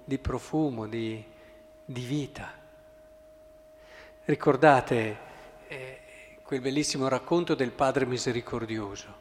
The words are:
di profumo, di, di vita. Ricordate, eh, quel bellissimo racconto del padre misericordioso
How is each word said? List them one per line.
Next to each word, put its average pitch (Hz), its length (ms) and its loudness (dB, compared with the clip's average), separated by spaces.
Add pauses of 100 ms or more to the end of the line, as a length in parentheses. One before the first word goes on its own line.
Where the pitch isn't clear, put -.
di 135 140 -4
profumo, 127 680 -2
di, 110 360 -4 (600)
di 123 160 -10
vita. 127 500 -6 (1700)
Ricordate, 131 920 4 (500)
eh, 131 320 -14 (420)
quel 139 180 -4
bellissimo 139 480 0
racconto 165 460 2
del 131 160 0
padre 135 380 2
misericordioso 113 960 -4 (160)